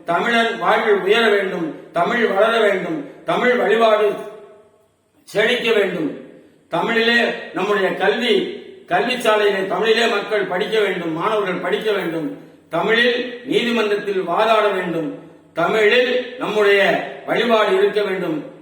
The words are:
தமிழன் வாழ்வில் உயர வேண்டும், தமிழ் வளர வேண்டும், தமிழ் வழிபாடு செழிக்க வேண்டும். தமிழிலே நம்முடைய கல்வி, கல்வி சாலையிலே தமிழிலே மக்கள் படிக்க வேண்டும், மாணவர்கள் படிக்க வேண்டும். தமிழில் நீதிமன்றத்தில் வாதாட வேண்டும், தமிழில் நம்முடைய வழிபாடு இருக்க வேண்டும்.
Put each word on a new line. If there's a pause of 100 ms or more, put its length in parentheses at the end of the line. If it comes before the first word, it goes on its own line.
தமிழன்
வாழ்வில்
உயர
வேண்டும், (260)
தமிழ்
வளர
வேண்டும், (260)
தமிழ்
வழிபாடு (1200)
செழிக்க
வேண்டும். (640)
தமிழிலே (340)
நம்முடைய
கல்வி, (520)
கல்வி
சாலையிலே
தமிழிலே
மக்கள்
படிக்க
வேண்டும்,
மாணவர்கள்
படிக்க
வேண்டும். (400)
தமிழில் (260)
நீதிமன்றத்தில்
வாதாட
வேண்டும், (440)
தமிழில் (260)
நம்முடைய (460)
வழிபாடு
இருக்க
வேண்டும். (240)